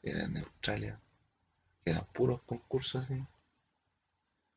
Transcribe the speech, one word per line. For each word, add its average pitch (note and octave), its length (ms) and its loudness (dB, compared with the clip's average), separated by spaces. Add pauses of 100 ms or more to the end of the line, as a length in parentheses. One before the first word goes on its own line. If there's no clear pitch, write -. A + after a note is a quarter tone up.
era - 220 -2
en - 140 -2
Australia, G#2 640 -4 (840)
que E2+ 60 2
eran D#2+ 160 0
puros B2 360 2
concursos C3 640 -2
así, C3 220 -2 (1300)